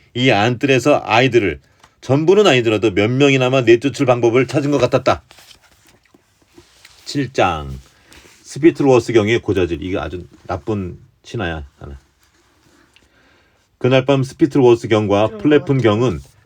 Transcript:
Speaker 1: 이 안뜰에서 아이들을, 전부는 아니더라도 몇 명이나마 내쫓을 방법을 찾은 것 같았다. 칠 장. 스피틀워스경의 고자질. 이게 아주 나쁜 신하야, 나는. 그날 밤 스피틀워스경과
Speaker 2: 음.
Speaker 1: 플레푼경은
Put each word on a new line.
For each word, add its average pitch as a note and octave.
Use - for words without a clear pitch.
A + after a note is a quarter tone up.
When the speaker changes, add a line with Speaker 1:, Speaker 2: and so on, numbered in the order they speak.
Speaker 1:
이 G#3
안뜰에서 A#2+
아이들을, G#2+
전부는 E3
아니더라도 A2+
몇 G2+
명이나마 C3
내쫓을 A#2+
방법을 A#2+
찾은 C#3+
것 C#3+
같았다. B2
칠 C#3
장. D#2
스피틀워스경의 B2
고자질. F2
이게 F2+
아주 F2
나쁜 F#2
신하야, E2
나는. C#2
그날 C3
밤 C3+
스피틀워스경과 A2+
Speaker 2:
음. G#2+
Speaker 1:
플레푼경은 B2+